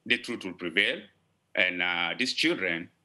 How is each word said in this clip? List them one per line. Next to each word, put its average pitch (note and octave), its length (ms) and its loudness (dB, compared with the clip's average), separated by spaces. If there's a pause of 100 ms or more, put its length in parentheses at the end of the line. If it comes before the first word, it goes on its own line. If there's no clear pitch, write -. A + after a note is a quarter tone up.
the A#2+ 140 2
truth A#2+ 260 -8
will F#2 80 -4
prevail, F2+ 480 0 (540)
and, F2+ 280 2
uh, F2 360 2
these B2+ 160 0
children F#2 560 0 (140)